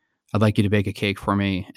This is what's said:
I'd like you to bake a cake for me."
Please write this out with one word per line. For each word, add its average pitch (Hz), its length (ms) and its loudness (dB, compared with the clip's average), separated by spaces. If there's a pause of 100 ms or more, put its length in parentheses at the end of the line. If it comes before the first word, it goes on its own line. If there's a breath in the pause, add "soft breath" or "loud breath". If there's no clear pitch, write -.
(320)
I'd 104 80 2
like 107 160 4
you 113 60 4
to 101 60 2
bake 101 180 0
a 98 60 -6
cake 101 240 -4
for - 180 -2
me." 98 420 -2